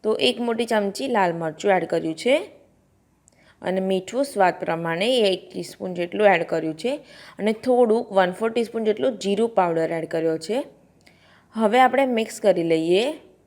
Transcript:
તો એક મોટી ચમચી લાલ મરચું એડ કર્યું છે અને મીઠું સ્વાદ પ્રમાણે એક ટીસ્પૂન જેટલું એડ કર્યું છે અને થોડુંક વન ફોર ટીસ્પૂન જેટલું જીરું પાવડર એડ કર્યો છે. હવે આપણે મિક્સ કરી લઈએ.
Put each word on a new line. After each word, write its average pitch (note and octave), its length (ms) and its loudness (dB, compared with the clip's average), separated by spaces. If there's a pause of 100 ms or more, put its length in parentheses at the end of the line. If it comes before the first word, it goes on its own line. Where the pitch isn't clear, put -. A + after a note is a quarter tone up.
તો A3 120 0
એક A#3+ 240 0
મોટી A#3 260 -2
ચમચી A3 420 -2
લાલ G3 260 0
મરચું E3 380 -4
એડ F3 140 2
કર્યું E3 300 -4
છે B3 200 0 (1300)
અને F#3 180 -2
મીઠું F#3+ 460 -2
સ્વાદ F#3+ 340 2
પ્રમાણે E3+ 580 -2
એક F#3+ 360 0
ટીસ્પૂન F#3 400 -10
જેટલું F3+ 340 0
એડ E3+ 160 4
કર્યું D#3+ 340 -4
છે C#4+ 220 -4 (400)
અને G#3 140 0
થોડુંક A#3+ 580 2
વન F#3 200 4
ફોર A3 200 -4
ટીસ્પૂન A3+ 320 -2
જેટલું G#3+ 340 0
જીરું G3+ 320 0
પાવડર E3 420 0
એડ E3 140 -4
કર્યો D#3+ 320 -2
છે. G#3+ 260 -4 (920)
હવે A3 260 2
આપણે B3+ 260 4
મિક્સ A3+ 340 -2
કરી F3 240 4
લઈએ. E3+ 500 2 (340)